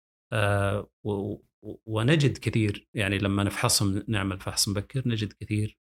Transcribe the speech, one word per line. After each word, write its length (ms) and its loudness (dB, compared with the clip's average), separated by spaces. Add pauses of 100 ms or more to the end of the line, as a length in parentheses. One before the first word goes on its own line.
(340)
آه، 560 2 (160)
و-، 280 -2 (320)
و-، 200 -14
ونجد 520 2
كثير، 560 -2
يعني 240 2
لما 260 2
نفحصهم، 640 0
نعمل 320 -2
فحص 300 -2
مبكر، 360 -4
نجد 280 -2
كثير 500 -4